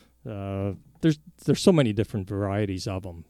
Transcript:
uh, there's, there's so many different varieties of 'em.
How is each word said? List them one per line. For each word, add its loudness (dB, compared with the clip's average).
uh, -4
there's, 2
there's 2
so 6
many 4
different -2
varieties -2
of -6
'em. -14